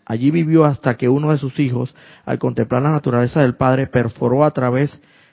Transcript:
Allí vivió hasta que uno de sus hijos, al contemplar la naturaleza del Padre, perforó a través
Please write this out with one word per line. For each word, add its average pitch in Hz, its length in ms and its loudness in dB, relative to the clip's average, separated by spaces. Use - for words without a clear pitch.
Allí 120 260 -2
vivió 160 340 2
hasta 131 320 0
que 123 120 0
uno 147 220 0
de 151 60 0
sus 135 220 -6
hijos, 123 340 -2
al 123 140 -4
contemplar 120 420 -2
la 147 80 0
naturaleza 127 520 0
del 123 140 2
Padre, 131 300 0
perforó 123 580 0
a 151 80 2
través 131 480 -2